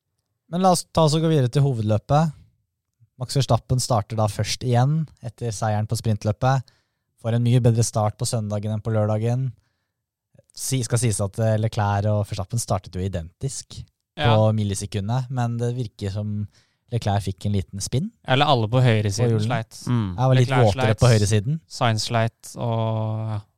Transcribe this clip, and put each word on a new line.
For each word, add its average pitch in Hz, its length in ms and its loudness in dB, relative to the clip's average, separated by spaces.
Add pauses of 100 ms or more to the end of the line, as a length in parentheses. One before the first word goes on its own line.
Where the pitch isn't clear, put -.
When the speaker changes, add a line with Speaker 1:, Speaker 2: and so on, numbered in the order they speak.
(500)
Speaker 1:
Men 170 100 -2
la 190 120 6
oss - 200 0
ta 165 140 4
oss 147 80 2
og 160 100 0
gå 165 80 2
videre 135 180 4
til 143 140 2
hovedløpet. 135 680 2 (840)
Max 123 180 -6
Verstappen 127 420 2
starter 113 400 -2
da 110 80 2
først - 400 -4
igjen 131 380 2 (180)
etter 117 320 -8
seieren 107 320 -2
på 113 140 -2
sprintløpet. 120 640 0 (580)
Får 117 140 -2
en 120 80 0
mye 123 180 4
bedre 117 240 4
start 107 320 -2
på 123 80 -4
søndagen 107 480 -4
enn 104 80 -6
på 117 80 -4
lørdagen. 110 600 0 (1000)
Si-, - 320 -4
skal 120 140 0
sies 110 240 0
at, 98 160 -4
eh, 110 220 2
Leclerc 101 500 0
og 104 160 0
Verstappen - 340 -6
startet 92 380 -4
jo - 20 -4
identisk 92 840 -8 (320)
Speaker 2:
Ja. 147 200 2
Speaker 1:
på 110 160 4
millisekundet, 107 800 -4
men 120 260 -4
det 120 180 -2
virker 110 380 -8
som 104 340 -6 (460)
Leclerc 101 320 0
fikk - 220 -6
en 101 60 0
liten 98 280 -4
spinn 165 300 -4 (180)
Speaker 2:
Eller 131 160 2
alle 127 240 2
på 127 140 2
høyresiden 110 480 2
Speaker 1:
på 113 80 2
hjulene. 107 80 -2
Speaker 2:
sleit. 113 420 -6
Speaker 3:
Mm. 107 300 -2
Speaker 1:
Jeg 127 100 0
var 131 60 4
litt 127 160 4
Speaker 2:
Leclerc 127 160 4
Speaker 1:
våtere 117 180 2
Speaker 2:
sleit. 107 160 0
Speaker 1:
på 120 80 6
høyresiden. 110 580 2
Speaker 2:
Sainz 113 420 -2
sleit, - 480 -4
og 110 760 -4
ja. 107 100 -4 (180)